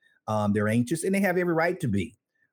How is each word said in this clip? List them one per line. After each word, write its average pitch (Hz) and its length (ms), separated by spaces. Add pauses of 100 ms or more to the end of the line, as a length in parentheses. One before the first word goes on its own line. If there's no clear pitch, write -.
(280)
Um, 107 260
they're 104 160
anxious, 120 340
and 190 120
they 196 60
have 180 160
every 175 160
right 170 260
to 143 80
be. 98 280 (380)